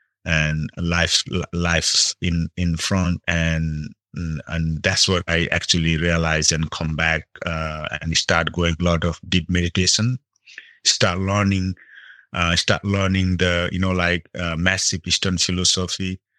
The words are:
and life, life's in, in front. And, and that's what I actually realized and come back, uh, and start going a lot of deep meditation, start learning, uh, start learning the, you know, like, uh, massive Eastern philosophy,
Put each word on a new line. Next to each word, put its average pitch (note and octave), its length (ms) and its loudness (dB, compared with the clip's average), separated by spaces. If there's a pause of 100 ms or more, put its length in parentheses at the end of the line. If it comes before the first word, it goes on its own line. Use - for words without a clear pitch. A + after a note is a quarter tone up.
(260)
and D#2 520 0
life, E2+ 460 0 (300)
life's E2+ 680 0
in, E2+ 360 0
in E2+ 200 0
front. F2 500 0
And, D#2+ 600 0 (580)
and D#2+ 360 -2
that's F#2 240 2
what F2+ 200 2
I E2+ 240 2
actually E2 460 2
realized E2 540 2
and D#2+ 180 0
come D#2 260 -4
back, D#2+ 320 0 (180)
uh, D#2+ 420 -4 (140)
and D#2+ 140 -2
start E2 360 2
going E2+ 280 0
a F2 40 0
lot E2+ 200 2
of E2+ 240 -2
deep F2 220 0
meditation, F2+ 680 0 (640)
start F2+ 340 2
learning, F#2+ 580 2 (580)
uh, E2+ 220 0
start F2+ 300 0
learning F#2+ 520 2
the, F2 340 2
you F2+ 80 -4
know, F#2+ 120 0
like, F2 460 0
uh, E2+ 180 -4
massive F2+ 500 0
Eastern F2+ 340 0
philosophy, F#2 800 -2 (200)